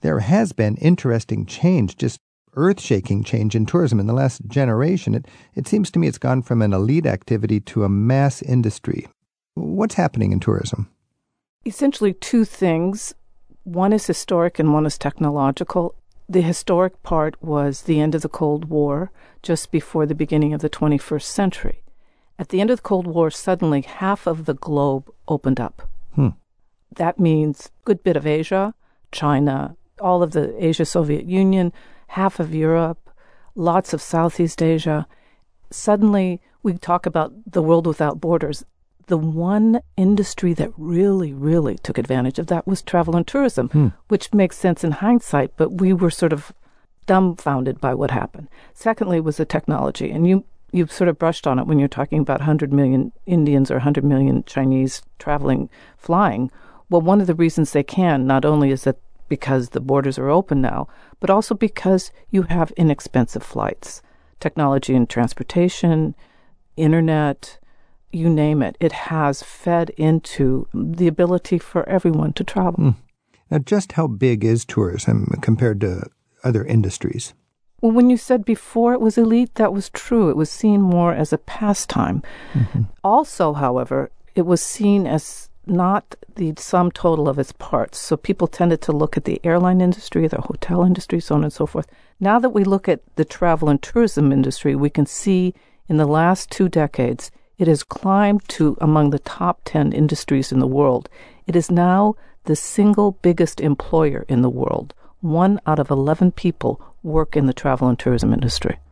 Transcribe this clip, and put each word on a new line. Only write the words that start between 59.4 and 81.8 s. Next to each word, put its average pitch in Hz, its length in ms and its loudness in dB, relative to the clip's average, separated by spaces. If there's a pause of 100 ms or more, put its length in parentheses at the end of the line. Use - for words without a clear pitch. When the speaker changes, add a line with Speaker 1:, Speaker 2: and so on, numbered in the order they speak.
Speaker 2:
the - 100 -6
borders 135 380 0
are 131 120 -2
open 160 300 2
now, - 280 -2 (320)
but 185 100 -2
also 208 240 2
because 190 560 0 (200)
you 190 120 2
have 170 300 0
inexpensive 139 720 0
flights, - 600 -8 (380)
technology 139 540 0
and 120 140 2
transportation, 156 1080 0 (640)
internet, 156 800 0 (540)
you 165 180 0
name 151 320 2
it. 104 180 -4
It 160 120 2
has 151 500 -4
fed 170 480 -2
into 143 800 0
the 165 340 -2
ability 175 520 0
for - 300 -4
everyone 156 460 0
to - 100 -4
travel. 180 380 -2 (100)
Speaker 1:
Hmm. - 60 -2 (520)
Now, 151 80 2
just 190 340 -2
how 160 140 0
big 113 380 0
is 113 200 2
tourism 101 640 0 (140)
compared 107 400 2
to 92 240 -4 (400)
other 113 200 0
industries? - 720 -2 (460)
Speaker 2:
Well, 226 120 2
when 247 180 6
you 247 60 4
said 233 280 0
before 233 480 0
it 247 80 0
was 220 160 2
elite, 233 380 2
that 214 180 2
was 196 180 -6
true. 226 400 0
It 135 60 0
was 156 140 0
seen 208 320 2
more 175 320 4
as - 180 -2
a 160 60 -2
pastime. - 840 -2 (300)